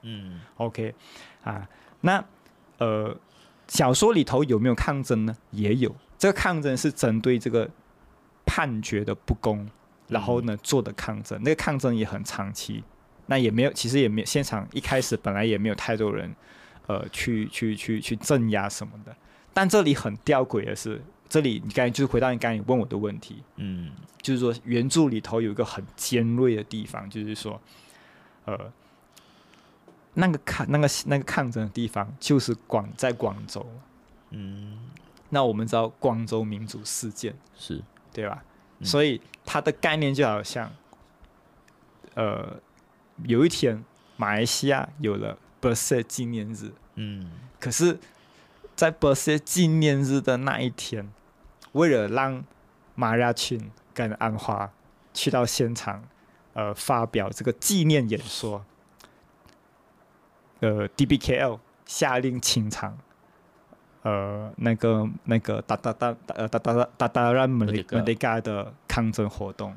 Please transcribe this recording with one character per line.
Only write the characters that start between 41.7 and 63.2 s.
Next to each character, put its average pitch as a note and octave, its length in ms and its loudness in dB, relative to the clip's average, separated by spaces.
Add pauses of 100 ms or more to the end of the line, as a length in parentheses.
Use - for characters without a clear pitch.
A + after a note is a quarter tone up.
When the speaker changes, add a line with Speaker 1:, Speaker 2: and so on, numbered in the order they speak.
Speaker 2:
呃， A2 440 -6 (680)
有 A#2+ 200 4
一 E3+ 40 6
天 A#2 340 0 (320)
马 G#2 180 0
来 G#2+ 120 2
西 - 240 0
亚 C3+ 180 0 (120)
有 G#2 180 -2
了 G#2+ 200 -6 (240)
Bersih A#2+ 420 2
纪 B2 220 -6
念 A#2 280 -6
日。 G#2+ 180 -12 (240)
Speaker 1:
嗯。 G2 360 -10 (280)
Speaker 2:
可 - 100 -4
是 E3+ 300 2 (760)
在 D#3+ 160 4
Bersih D3+ 460 2
纪 E3+ 300 2
念 D3+ 340 4
日 C#3 180 2
的 B2+ 180 0
那 C3 220 -2
一 B2+ 120 0
天， G#2 400 -10 (600)
为 E3 140 4
了 A#2 200 4
让 C3 360 -2 (520)
马 A#2 200 2
亚 A#2+ 160 4
群 A2 400 -4 (220)
跟 A2+ 200 -2
安 A2 220 -2
华 G2+ 360 -4 (420)
去 - 160 0
到 B2 160 4
现 A#2 300 0
场， G2+ 280 -8 (500)
呃， G#2 200 -4
发 A#2 320 0
表 G#2 240 -2
这 - 160 -8
个 A#2+ 80 0
纪 F#3+ 300 2
念 D3 260 4
演 A2+ 120 0
说， G#2 440 -8 (2000)
呃 G#2+ 280 2
，D - 160 4
B C#3 120 4
K B2+ 200 0
L A#2+ 220 0 (260)
下 C3 340 0
令 B2+ 200 -2
清 A2 300 0
场， G#2 280 -8 (1080)